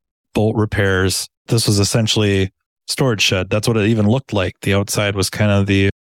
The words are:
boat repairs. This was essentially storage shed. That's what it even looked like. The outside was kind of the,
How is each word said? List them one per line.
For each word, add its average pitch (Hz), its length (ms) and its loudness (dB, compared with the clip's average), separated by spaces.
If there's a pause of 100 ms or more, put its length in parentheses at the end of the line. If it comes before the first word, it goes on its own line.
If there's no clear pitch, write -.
(340)
boat 110 220 0
repairs. 95 720 0 (180)
This 117 200 0
was 101 120 2
essentially 101 760 0 (340)
storage 123 360 -2
shed. 95 280 0
That's 104 180 -2
what 113 80 2
it 104 120 2
even 107 200 2
looked 127 240 -2
like. 92 300 -2
The 101 120 0
outside 101 400 -2
was 95 160 -2
kind 104 200 0
of 101 160 2
the, 98 240 2 (220)